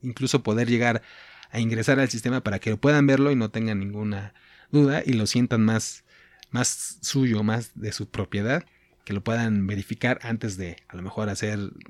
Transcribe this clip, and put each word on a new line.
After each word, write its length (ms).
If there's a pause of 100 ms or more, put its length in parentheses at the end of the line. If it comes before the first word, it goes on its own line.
incluso 420
poder 240
llegar 340 (500)
a 80
ingresar 400
al 100
sistema 320
para 180
que 180
puedan 300
verlo 240
y 40
no 140
tengan 300
ninguna 540 (380)
duda 340
y 80
lo 120
sientan 400
más, 380 (480)
más 500
suyo, 420
más 320
de 160
su 180
propiedad, 560 (380)
que 100
lo 100
puedan 420
verificar 560
antes 360
de, 200 (100)
a 80
lo 60
mejor, 280
hacer, 300 (300)